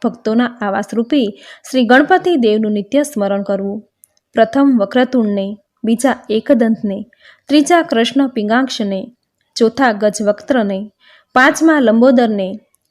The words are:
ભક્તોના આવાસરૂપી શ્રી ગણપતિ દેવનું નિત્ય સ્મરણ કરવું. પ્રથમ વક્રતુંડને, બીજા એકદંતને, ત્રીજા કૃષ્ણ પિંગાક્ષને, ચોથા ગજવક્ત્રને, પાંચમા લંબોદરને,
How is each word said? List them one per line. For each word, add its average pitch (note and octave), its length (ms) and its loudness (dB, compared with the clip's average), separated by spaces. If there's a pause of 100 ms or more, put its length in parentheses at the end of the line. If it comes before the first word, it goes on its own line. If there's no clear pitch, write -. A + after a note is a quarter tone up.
ભક્તોના A#3+ 560 -4
આવાસરૂપી G#3+ 640 -2 (440)
શ્રી C4 140 0
ગણપતિ D4+ 520 2
દેવનું A3 360 0
નિત્ય G#3 300 -2
સ્મરણ G3+ 400 -4
કરવું. G3 400 -6 (520)
પ્રથમ A#3+ 460 2
વક્રતુંડને, G#3 760 -2 (280)
બીજા A#3 300 0 (160)
એકદંતને, A3 760 -2 (420)
ત્રીજા D#4 340 2
કૃષ્ણ B3 460 0
પિંગાક્ષને, G#3+ 840 -4 (440)
ચોથા A#3+ 360 2
ગજવક્ત્રને, G#3 1000 -2 (420)
પાંચમા D4+ 460 4
લંબોદરને, A3 800 2 (300)